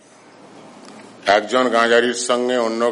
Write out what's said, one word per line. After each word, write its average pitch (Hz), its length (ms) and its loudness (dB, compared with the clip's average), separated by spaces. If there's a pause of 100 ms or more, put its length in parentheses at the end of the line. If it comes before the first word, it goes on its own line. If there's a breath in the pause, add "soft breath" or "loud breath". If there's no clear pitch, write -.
(1300)
"একজন 107 400 2
গাঁজারির 117 520 2
সঙ্গে 123 380 -2
অন্য 113 340 -4